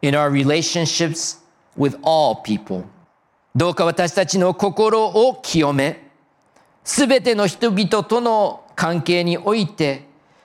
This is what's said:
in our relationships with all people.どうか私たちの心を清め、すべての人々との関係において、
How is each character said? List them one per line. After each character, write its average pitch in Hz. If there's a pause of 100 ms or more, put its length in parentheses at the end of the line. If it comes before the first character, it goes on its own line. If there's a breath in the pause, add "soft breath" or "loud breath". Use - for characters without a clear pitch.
in 139
our 147
relationships 156 (360)
with 139
all 156
people. 98 (720)
ど 170
う -
か 180
私 170
た 196
ち 160
の 180
心 220
を 226
清 147
め、 139 (760 soft breath)
す -
べ 247
て 226
の 208
人 233
々 202
と 226
の 214 (120)
関 165
係 175
に 175
お 208
い 214
て、 139 (400 soft breath)